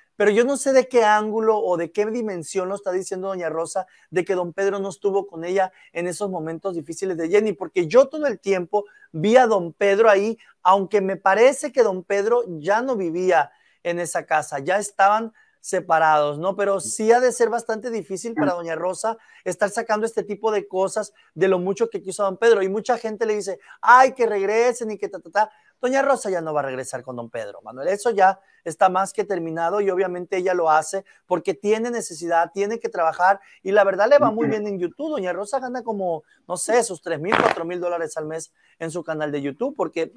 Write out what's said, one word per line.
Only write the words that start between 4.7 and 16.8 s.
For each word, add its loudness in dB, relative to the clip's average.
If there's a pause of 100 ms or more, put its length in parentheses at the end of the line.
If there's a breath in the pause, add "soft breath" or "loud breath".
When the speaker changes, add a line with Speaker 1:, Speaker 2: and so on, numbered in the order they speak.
Speaker 1:
no -6
estuvo -2
con -12
ella 0 (200 soft breath)
en -6
esos -6
momentos -6
difíciles -6
de -4
Jenny, 2
porque -2
yo 6
todo -4
el -4
tiempo -2 (280 loud breath)
vi 4
a 8
don 0
Pedro 4
ahí, 2 (280 soft breath)
aunque 4
me -2
parece 4
que 4
don 0
Pedro 0 (160)
ya 0
no -2
vivía 0 (320 soft breath)
en -4
esa -6
casa, -2
ya 0
estaban 2 (280 soft breath)
separados, 2
¿no? -4
Pero 0